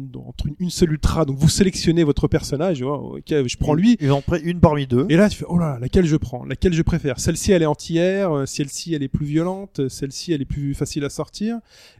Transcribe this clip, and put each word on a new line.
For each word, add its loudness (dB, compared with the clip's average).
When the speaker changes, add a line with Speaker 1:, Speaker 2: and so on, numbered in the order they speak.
Speaker 1:
entre -6
une, -6
une -2
seule 4
ultra. 2
Donc -2
vous 8
sélectionnez 4
votre 2
personnage, -2
hein, -4
ok, -8
je 0
prends 0
lui. 4
Speaker 2:
Ils 2
en 2
prennent -2
une -2
parmi 0
deux. 2
Speaker 1:
Et 4
là 6
tu -6
fais, -10
oh 0
là, -2
laquelle 2
je 2
prends, -6
laquelle 0
je 2
préfère. -2
Celle-ci 0
elle 6
est 2
anti-air, 0
euh, 0
celle-ci -6
elle -2
est -4
plus -2
violente, -2
euh, 0
celle-ci -6
elle 0
est -8
plus -4
facile -4
à -6
sortir. -6